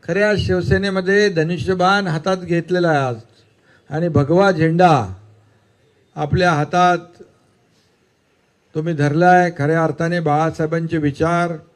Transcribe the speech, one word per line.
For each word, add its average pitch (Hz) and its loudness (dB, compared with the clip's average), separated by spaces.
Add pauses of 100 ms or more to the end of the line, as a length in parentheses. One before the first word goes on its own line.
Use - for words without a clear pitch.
खऱ्या 208 0
शिवसेनेमध्ये 190 0
धनुष्यबाण 180 0
हातात 170 -2
घेतलेला 170 -2
आहे 151 2
आज 127 -2 (720)
आणि 160 -4
भगवा 170 2
झेंडा 160 2 (1000)
आपल्या 170 0
हातात 175 2 (1800)
तुम्ही 160 -4
धरलाय. 170 4
खऱ्या 160 0
अर्थाने 165 -2
बाळासाहेबांचे 160 -2
विचार 165 -2 (240)